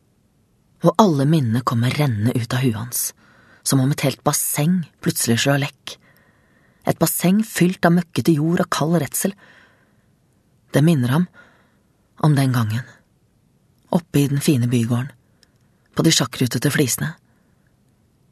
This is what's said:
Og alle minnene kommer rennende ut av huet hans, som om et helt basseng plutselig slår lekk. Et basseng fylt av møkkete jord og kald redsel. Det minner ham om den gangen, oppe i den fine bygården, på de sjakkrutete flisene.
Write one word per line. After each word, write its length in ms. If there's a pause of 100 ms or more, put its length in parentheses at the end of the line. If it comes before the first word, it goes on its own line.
(880)
Og 140
alle 280
minnene 380
kommer 260
rennende 440
ut 200
av 80
huet 140
hans, 240 (600)
som 200
om 100
et 140
helt 180
basseng 560 (240)
plutselig 380
slår 240
lekk. 300 (920)
Et 100
basseng 460
fylt 400
av 140
møkkete 400
jord 260
og 80
kald 300
redsel. 320 (1400)
Det 120
minner 280
ham 140 (1000)
om 120
den 180
gangen, 300 (1040)
oppe 320
i 80
den 100
fine 300
bygården, 420 (840)
på 100
de 80
sjakkrutete 580
flisene. 420 (1160)